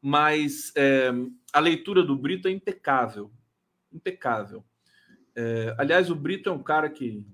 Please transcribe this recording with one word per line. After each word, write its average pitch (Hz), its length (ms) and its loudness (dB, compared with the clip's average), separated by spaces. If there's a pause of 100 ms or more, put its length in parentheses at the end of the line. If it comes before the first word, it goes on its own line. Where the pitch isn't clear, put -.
Mas, 147 720 2
é, 135 360 4 (420)
a 147 80 4
leitura 170 420 2
do 143 140 2
Brito 180 320 -4
é - 20 0
impecável. 123 800 -2 (640)
Impecável. 110 720 -6 (720)
É, 113 400 -4
aliás, 165 340 2
o 170 40 -2
Brito 170 340 -4
é 190 40 -2
um 139 100 -6
cara 156 260 0
que 110 460 -10